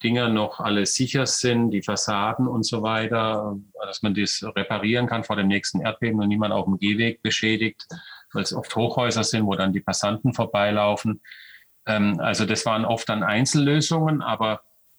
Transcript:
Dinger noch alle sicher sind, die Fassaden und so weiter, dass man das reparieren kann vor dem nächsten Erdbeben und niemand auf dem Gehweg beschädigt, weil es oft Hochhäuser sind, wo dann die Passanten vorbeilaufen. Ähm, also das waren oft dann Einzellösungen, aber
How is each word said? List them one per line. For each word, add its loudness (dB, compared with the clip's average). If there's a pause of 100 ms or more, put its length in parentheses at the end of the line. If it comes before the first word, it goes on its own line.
Dinger 2
noch 0
alle 0
sicher 0
sind, 2
die 0
Fassaden 0
und 0
so -2
weiter, 0 (240)
dass -10
man 2
das -2 (120)
reparieren 0
kann -2
vor -2
dem 2
nächsten 0
Erdbeben -2
und 2
niemand 2
auf 0
dem 0
Gehweg 0
beschädigt, 0 (460)
weil -2
es -4
oft -8
Hochhäuser 0
sind, 0
wo 0
dann 0
die 0
Passanten 0
vorbeilaufen. 0 (640)
Ähm, 2
also 0
das 0
waren 0
oft -2
dann 0
Einzellösungen, 2
aber -2 (380)